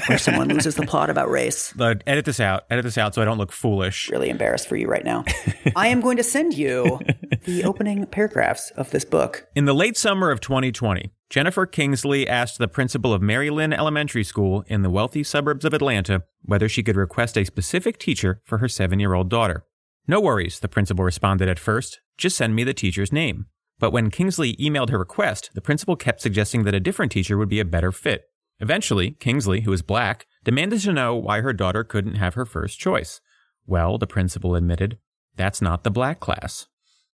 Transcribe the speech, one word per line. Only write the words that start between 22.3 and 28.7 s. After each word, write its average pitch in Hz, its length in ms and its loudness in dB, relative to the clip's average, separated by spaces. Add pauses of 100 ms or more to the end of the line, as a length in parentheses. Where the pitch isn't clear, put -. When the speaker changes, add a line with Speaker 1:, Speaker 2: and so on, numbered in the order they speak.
Speaker 2:
send 110 180 2
me 117 100 2
the 131 100 -2
teacher's 98 380 -2
name." 139 340 -2 (320)
But 113 140 2
when 117 180 2
Kingsley 165 460 0
emailed 143 340 0
her 117 80 2
request, 104 560 -2
the - 60 -8
principal 156 360 0
kept - 260 -2
suggesting 107 420 2
that 101 100 2
a 98 60 2
different 160 320 0
teacher 101 240 0
would 104 140 2
be 104 100 2
a 104 40 0
better 87 280 0
fit. - 300 -2 (380)
Eventually, 117 500 0